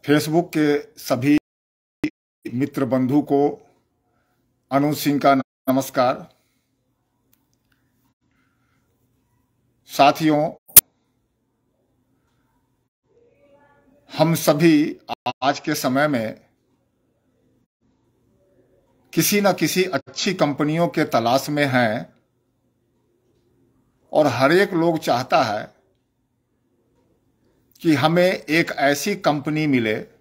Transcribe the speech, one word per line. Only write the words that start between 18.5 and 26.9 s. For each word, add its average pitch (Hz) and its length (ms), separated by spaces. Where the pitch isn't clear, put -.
किसी 202 280
न 196 120
किसी 185 320
अच्छी 180 500
कंपनियों 151 540
के 165 180
तलाश 123 420
में 147 180
हैं 123 460
और 151 180
हर 131 240
एक 190 220
लोग 165 240
चाहता 131 460
है 107 300